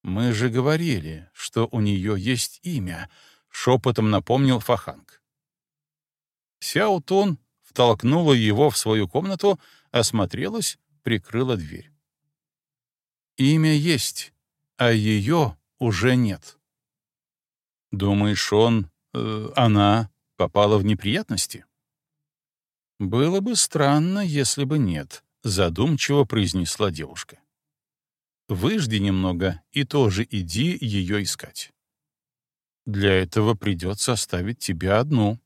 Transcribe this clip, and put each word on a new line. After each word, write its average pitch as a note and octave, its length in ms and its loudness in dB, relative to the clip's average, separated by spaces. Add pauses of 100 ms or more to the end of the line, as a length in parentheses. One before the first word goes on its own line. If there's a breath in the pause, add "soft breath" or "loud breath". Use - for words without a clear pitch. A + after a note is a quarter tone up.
«Мы A2+ 280 -2
же A2+ 180 -2
говорили, A#2+ 840 -2
что - 380 -4
у A2+ 100 -2
нее G2+ 340 0
есть A2+ 480 -4
имя», — F#2+ 460 -8 (400 soft breath)
шепотом A#2 600 2
напомнил B2+ 480 2
Фаханг. - 640 -6 (1400)
Сяо F#3+ 420 0
Тун F#3+ 380 0 (240)
втолкнула C3 680 4
его A2+ 360 4
в - 80 -2
свою A2 300 0
комнату, F#3+ 520 0 (320 soft breath)
осмотрелась, B2 880 -2 (240)
прикрыла A#2 560 -2
дверь. - 340 -12 (1500)
«Имя D#3 360 4
есть, D3 600 -2 (440)
а A#2+ 140 4
ее G#2+ 680 0 (220)
уже A#2+ 360 2
нет». G#2 440 -4 (1300)
«Думаешь, G2+ 600 0
он, A2 380 2 (220)
э, A2 420 -6
она G#2+ 560 4 (260)
попала G#2 400 4
в G2 80 0
неприятности?» G#2 800 -4 (1300)
«Было C3+ 400 0
бы A3 160 -4
странно, D3+ 640 2
если D3 460 -2
бы D#3 120 -2
нет», — E2+ 460 -4 (200)
задумчиво A2+ 840 0
произнесла F#2+ 680 -2
девушка. D2 480 -14 (1120)
«Выжди A#2 480 -2
немного F#2 640 0 (100)
и C#3+ 140 -2
тоже A2+ 440 -2
иди A2 520 -4
ее G2+ 420 -4
искать. - 480 -12 (1120)
Для G2+ 280 0
этого G#2+ 400 2
придется G2+ 600 -2
оставить G2+ 460 -4
тебя F#2+ 400 0
одну». A#2 460 0